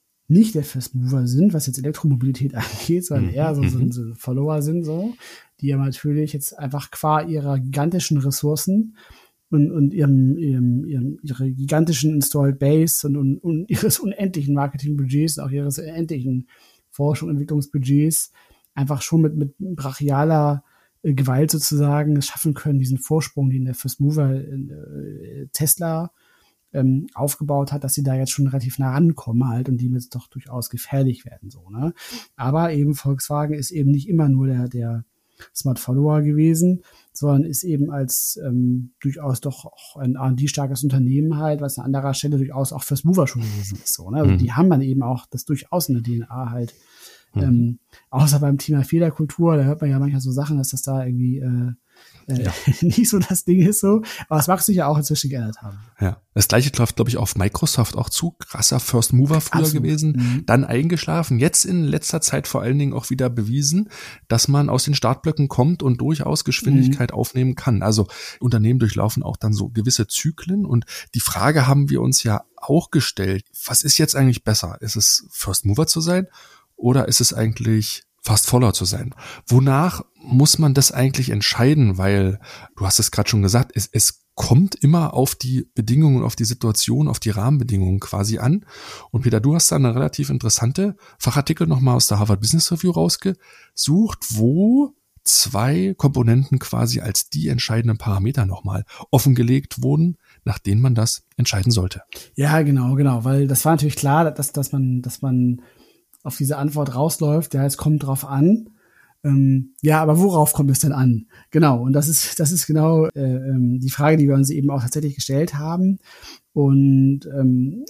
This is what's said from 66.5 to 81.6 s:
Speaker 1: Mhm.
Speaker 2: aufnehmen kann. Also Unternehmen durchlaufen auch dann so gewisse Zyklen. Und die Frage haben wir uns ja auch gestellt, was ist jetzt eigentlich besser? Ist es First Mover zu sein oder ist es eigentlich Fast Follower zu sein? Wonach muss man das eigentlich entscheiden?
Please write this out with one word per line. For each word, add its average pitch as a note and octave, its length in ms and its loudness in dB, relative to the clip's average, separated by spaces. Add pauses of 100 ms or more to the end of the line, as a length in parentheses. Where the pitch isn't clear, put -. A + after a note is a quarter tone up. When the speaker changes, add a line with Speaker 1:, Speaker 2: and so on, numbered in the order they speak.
Speaker 1:
Mhm. - 60 -8
Speaker 2:
aufnehmen B2+ 380 -2
kann. A2 260 0
Also G#2+ 260 2 (320)
Unternehmen A#2+ 400 2
durchlaufen G#2 440 0
auch - 140 -6
dann G#2+ 160 -2
so G#2 160 -2
gewisse A2+ 380 0
Zyklen. F3+ 580 -4
Und A#2+ 200 0 (300)
die A#2+ 40 0
Frage C#3 480 0
haben C#3 220 4
wir C3 120 0
uns B2+ 220 0
ja G#2 200 0 (140)
auch - 340 0
gestellt, G2 520 -2 (220)
was - 160 0
ist C#3+ 160 2
jetzt D3+ 180 2
eigentlich C3 280 2
besser? G#2 380 -2
Ist A2+ 140 -8
es - 360 0
First - 340 -6
Mover B2 220 2
zu - 120 0
sein F3+ 280 0 (480)
oder B2+ 320 2
ist A#2+ 140 2
es - 120 0
eigentlich A2+ 720 -2 (220)
Fast - 220 2
Follower B2 260 4
zu - 120 -2
sein? G#2+ 280 -4 (340)
Wonach C3+ 540 4 (140)
muss C3+ 420 4
man D3+ 160 4
das C3+ 200 2
eigentlich C3 360 0
entscheiden? A#2 680 2